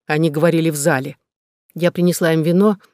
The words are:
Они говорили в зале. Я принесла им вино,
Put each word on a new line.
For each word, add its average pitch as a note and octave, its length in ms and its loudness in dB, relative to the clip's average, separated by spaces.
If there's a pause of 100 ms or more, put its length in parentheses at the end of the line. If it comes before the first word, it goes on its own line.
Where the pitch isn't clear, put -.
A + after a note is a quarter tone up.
Они D#3 220 0
говорили E3 420 0
в D3+ 60 -4
зале. C#3+ 400 -2 (580)
Я F3 180 -2
принесла F3 400 0
им D#3+ 100 0
вино, F#3+ 360 0 (140)